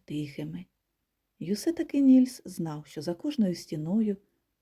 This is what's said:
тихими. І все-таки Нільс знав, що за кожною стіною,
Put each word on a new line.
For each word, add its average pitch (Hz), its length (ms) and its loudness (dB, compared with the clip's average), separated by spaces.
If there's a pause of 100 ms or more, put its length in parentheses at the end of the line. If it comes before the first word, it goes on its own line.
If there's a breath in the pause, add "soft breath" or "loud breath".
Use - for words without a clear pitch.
тихими. 151 600 -10 (760)
І 160 140 -6
все-таки 311 480 -2
Нільс 262 440 6
знав, 160 420 -10
що - 160 -12
за 170 120 -4
кожною 208 400 -2
стіною, 185 640 -2 (460)